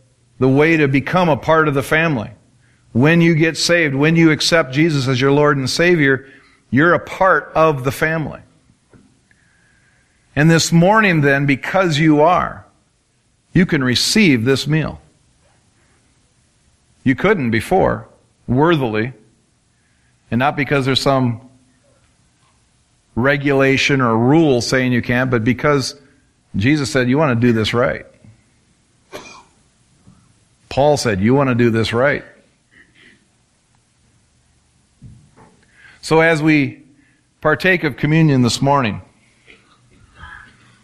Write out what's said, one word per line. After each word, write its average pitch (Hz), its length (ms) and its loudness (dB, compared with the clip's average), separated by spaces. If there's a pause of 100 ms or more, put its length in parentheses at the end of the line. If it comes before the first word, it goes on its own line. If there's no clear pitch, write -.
(380)
the 131 100 2
way 151 280 2
to 151 100 2
become 143 420 -2
a 143 80 0
part 156 300 0
of 143 80 -2
the 135 80 -2
family. 156 480 -4 (640)
When 156 280 2
you 170 140 4
get 160 220 0
saved, 165 400 0
when 151 180 2
you 165 160 4
accept 151 420 0
Jesus 143 360 0
as 127 120 -2
your 143 120 2
Lord 147 240 2
and 127 120 -4
Savior, 151 600 0 (420)
you're 156 240 2
a 143 60 0
part 175 560 0
of 156 260 2
the 135 80 -4
family. 156 520 -6 (1900)
And 151 120 4
this 165 220 2
morning 180 520 4
then, 143 240 2
because 156 520 -2
you 151 240 2
are, 156 420 0 (880)
you 180 140 2
can 147 160 -2
receive 127 640 0
this 135 240 -2
meal. 147 320 -4 (2000)
You 127 120 0
couldn't 170 340 -2
before, 117 580 -2 (380)
worthily, 127 640 -2 (1200)
and 117 80 -2
not 143 180 -2
because 139 300 -2
there's 135 160 -2
some 127 480 -2 (1600)
regulation 135 840 0
or 113 160 0
rule 131 460 2
saying 127 300 -2
you 117 100 0
can't, 127 280 -2
but 117 140 -2
because 135 560 -2 (560)
Jesus 135 340 -2
said, 123 200 -2
"You 135 80 0
want 131 200 0
to 120 80 0
do 120 60 4
this 110 220 -2
right." 120 320 -4 (2750)
Paul 143 260 0
said, 104 240 -4
"You 113 140 2
want 139 160 0
to 123 40 -2
do 120 140 2
this 110 240 -2
right." 127 320 -2 (3750)
So 160 200 0
as 160 220 2
we 151 420 0 (580)
partake 165 420 0
of 131 140 -6
communion 151 420 2
this 120 220 0
morning, 135 400 -2 (1800)